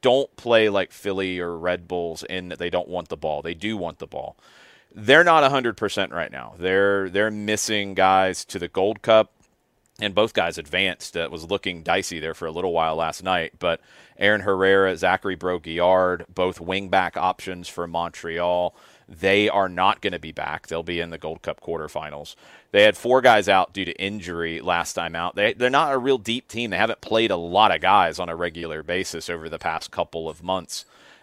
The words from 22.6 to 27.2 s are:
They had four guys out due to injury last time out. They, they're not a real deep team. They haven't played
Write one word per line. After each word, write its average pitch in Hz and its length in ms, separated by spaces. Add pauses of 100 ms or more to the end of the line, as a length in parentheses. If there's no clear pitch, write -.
They 101 120
had 107 140
four 123 240
guys 107 260
out 95 240
due 95 140
to 82 60 (100)
injury 85 600
last 85 320
time 85 220
out. 85 200
They, 107 180
they're 123 160
not 143 240
a 135 40
real 131 200
deep 117 300
team. 113 240
They 87 60
haven't 110 240
played 113 280